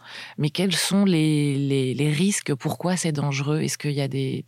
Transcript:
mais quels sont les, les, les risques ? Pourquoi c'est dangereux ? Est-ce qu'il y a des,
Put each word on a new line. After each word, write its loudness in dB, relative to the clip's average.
mais 0
quels 0
sont 2
les, 4
les, 0
les 2
risques ? 0
Pourquoi -2
c'est -2
dangereux ? 0
Est-ce -4
qu'il -4
y -2
a 0
des, -4